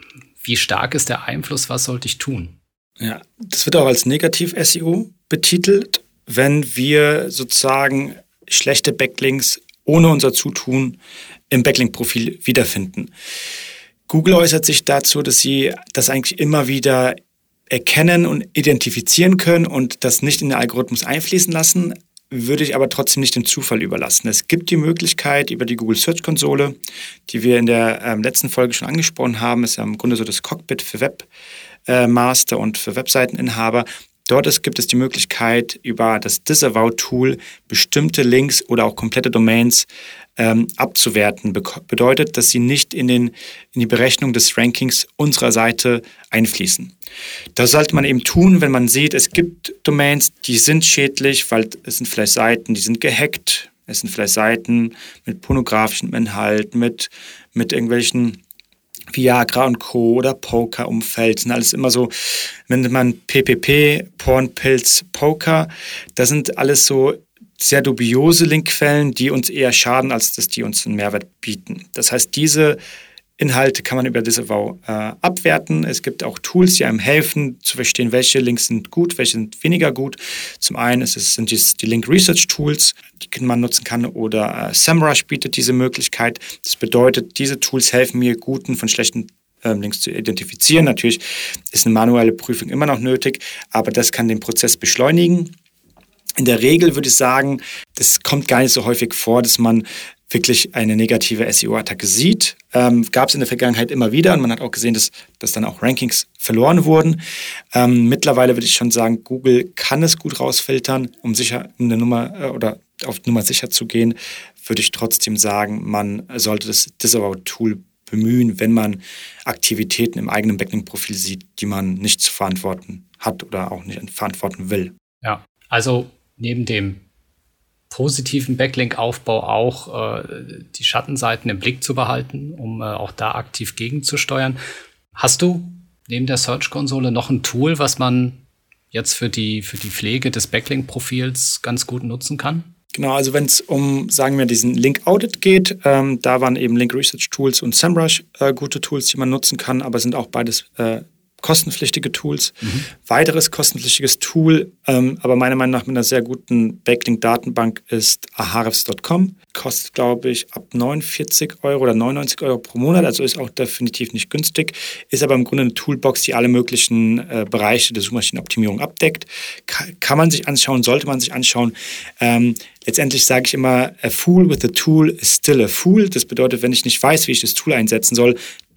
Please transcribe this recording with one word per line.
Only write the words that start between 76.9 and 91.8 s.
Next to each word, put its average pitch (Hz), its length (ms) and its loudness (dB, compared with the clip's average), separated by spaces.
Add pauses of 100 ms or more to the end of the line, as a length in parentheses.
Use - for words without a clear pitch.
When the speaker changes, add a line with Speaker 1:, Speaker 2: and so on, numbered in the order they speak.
Speaker 2:
helfen, 143 600 0
zu - 160 -4
verstehen, 120 340 -2
welche 127 280 2
Links 123 280 0
sind 113 240 -4
gut, 170 260 0
welche 123 160 0
sind 110 300 -8
weniger 165 280 2
gut. 135 260 -6 (420)
Zum - 160 -4
einen 120 260 0
ist - 160 -4
es, - 160 0
sind 110 160 -4
dies - 260 -2
die - 120 -6
Link 113 200 0
Research 180 400 4
Tools, 151 460 0 (280)
die - 220 -10
man 120 160 0
nutzen 120 260 -2
kann, 120 200 -4
oder, 110 640 -4
äh, - 40 -10
SEMrush 156 520 4
bietet - 320 -6
diese 123 160 0
Möglichkeit. 127 640 -2 (240)
Das - 120 -4
bedeutet, 123 640 2
diese 135 200 -4
Tools - 320 0
helfen 123 280 2
mir, 123 180 2
guten 131 380 -6
von 117 120 -4
schlechten, 113 400 -2 (360)
ähm, 107 180 0
Links 104 200 -6
zu - 100 -4
identifizieren. - 720 2
Natürlich 117 340 2 (520)
ist - 160 0